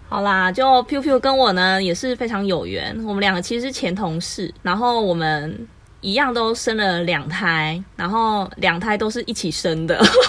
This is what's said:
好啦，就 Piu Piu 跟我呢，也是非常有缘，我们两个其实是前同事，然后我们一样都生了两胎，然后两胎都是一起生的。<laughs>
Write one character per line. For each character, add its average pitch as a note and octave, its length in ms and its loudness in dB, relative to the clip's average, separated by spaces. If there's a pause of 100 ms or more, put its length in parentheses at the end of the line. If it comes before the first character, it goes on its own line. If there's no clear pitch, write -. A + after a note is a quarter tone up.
好 F#3+ 120 -4
啦， F#3+ 300 2
就 C4 340 4
Piu C#4 160 -2
Piu C4+ 180 4
跟 C4+ 200 2
我 A#3 140 6
呢， F#3 280 2
也 F3 140 0
是 B3+ 220 -4
非 B3 100 -4
常 G3+ 180 -4
有 E3 220 0
缘， F#2+ 380 -6
我 G#3 100 -4
们 G3 60 -2
两 G3 120 2
个 F3+ 80 -2
其 A#3 140 -4
实 A#3+ 120 -4
是 C4+ 60 -6
前 F#3+ 220 -4
同 F3 260 -4
事， - 320 -8 (100)
然 F3+ 140 -2
后 A#3 240 2
我 F#3 140 2
们 D#3+ 540 -2 (320)
一 G3 140 -4
样 B3+ 200 0
都 A3+ 180 0
生 A#3 240 -2
了 F3+ 280 0
两 D3+ 240 -2
胎， E3 520 -2 (140)
然 F3 160 -6
后 A3 460 0
两 F3 240 0
胎 G#3 180 -2
都 A3 100 -2
是 A#3 140 -6
一 A#3+ 100 -8
起 E3+ 200 -4
生 D#3+ 340 -2
的。 F3 200 4
<laughs> - 60 4 (160)